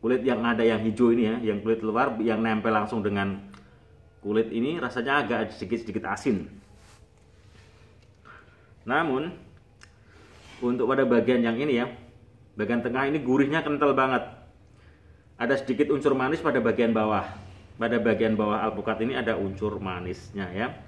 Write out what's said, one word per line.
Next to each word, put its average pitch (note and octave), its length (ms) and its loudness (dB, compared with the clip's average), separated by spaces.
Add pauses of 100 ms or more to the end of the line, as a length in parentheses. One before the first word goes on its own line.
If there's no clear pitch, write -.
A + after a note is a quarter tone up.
kulit A#2+ 240 0
yang A#2 160 0
ada A#2 240 2
yang A2 160 2
hijau A#2 320 4
ini A2+ 160 2
ya, A2+ 240 0
yang G2+ 80 -4
kulit A2 160 0
luar A2+ 400 0
yang A2 240 0
nempel A2 320 0
langsung G#2+ 320 0
dengan G2 320 -2 (800)
kulit A2 320 0
ini C#3+ 320 -2
rasanya B2+ 400 0
agak A2 320 -2
sedikit-sedikit G2 560 -6
asin. G2+ 400 -2 (2250)
Namun D3 480 0 (1300)
untuk B2 320 0
pada C3 160 4
bagian A#2+ 400 4
yang A2+ 80 0
ini C3 240 0
ya, B2 80 0 (720)
bagian A2 240 0
tengah B2+ 240 -2
ini D3 160 -2
gurihnya C#3 400 2
kental D3 320 2
banget. C3 320 2 (1120)
Ada A#2+ 240 0
sedikit C#3+ 320 2
unsur C3+ 240 2
manis C3+ 240 -2
pada C#3 160 2
bagian A2+ 320 2
bawah. G#2+ 320 2 (560)
Pada A#2 240 0
bagian A2 320 2
bawah G#2+ 240 2
alpukat G#2+ 480 -2
ini C3 80 -2
ada A2+ 240 -2
unsur G2 400 -4
manisnya F2+ 720 -8
ya. G#2 180 -4 (200)